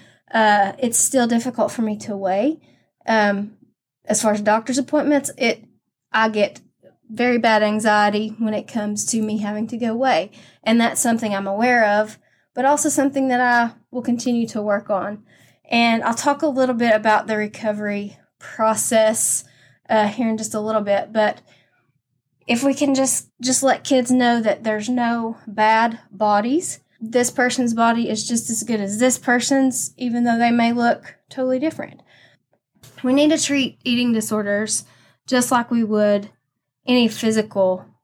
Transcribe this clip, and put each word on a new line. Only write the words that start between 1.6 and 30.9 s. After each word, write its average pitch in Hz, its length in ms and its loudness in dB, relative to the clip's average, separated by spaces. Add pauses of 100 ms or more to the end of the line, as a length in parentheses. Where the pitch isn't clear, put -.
for 233 120 -4
me 214 140 -2
to 208 200 -10
weigh. 196 420 0 (460)
Um, 208 520 0 (480)
as - 140 -2
far 214 120 2
as 208 100 -2
doctor's 220 380 0
appointments, 285 580 0
it, - 260 -2 (480)
I 220 180 2
get 208 320 -2 (460)
very 240 300 0
bad 220 240 4
anxiety 208 680 2 (100)
when 214 160 -2
it 214 120 -6
comes 208 380 -6
to 226 160 -2
me 214 160 -2
having 208 300 -4
to 240 100 -10
go 220 180 -4
weigh. 208 360 0 (320)
And 226 180 2
that's 233 200 0
something 226 340 0
I'm 196 120 -4
aware 214 520 2
of, 214 180 -4 (380)
but 254 100 -2
also 294 240 2
something 277 380 0
that 247 140 0
I 240 340 2 (160)
will 247 100 -6
continue 240 460 -2
to 214 140 -6
work 208 280 -2
on. 165 340 -4 (420)
And 233 380 2
I'll 233 100 0
talk 285 280 0
a 320 60 0
little 254 280 0
bit 226 180 2
about 214 340 2
the 214 100 -2
recovery 208 800 -6 (220)
process, 220 1040 0 (440)
uh, 214 200 4
here 233 180 -2
in 220 100 0
just - 160 -8
a 214 60 -4
little 214 220 -2
bit, 202 320 -2
but 214 280 0 (1040)
if 240 160 0
we 277 120 2
can 277 200 0
just, 262 360 -2 (120)
just 254 220 0
let 262 220 0
kids 254 260 2
know 240 300 2
that 220 240 -2
there's 214 240 -2
no 233 480 -2 (100)
bad 220 520 2 (120)
bodies. 214 680 0 (180)
This 240 320 -2
person's 247 420 0
body 233 360 2
is 214 180 -4
just 233 220 -2
as 220 140 -4
good 220 180 -2
as 202 160 -4
this 254 200 2
person's, 254 800 0
even 240 300 -2
though 233 120 2
they 233 140 2
may 233 220 2
look 240 420 -2 (140)